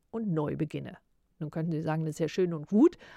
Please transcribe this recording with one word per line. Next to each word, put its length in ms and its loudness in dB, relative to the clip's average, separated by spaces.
und 220 -4
neu 240 0
beginne. 400 -6
Nun 120 -6
könnten 220 -2
Sie 100 -2
sagen, 220 -2
das 100 -4
ist 60 -10
ja 80 0
schön 260 0
und 120 -8
gut. 300 6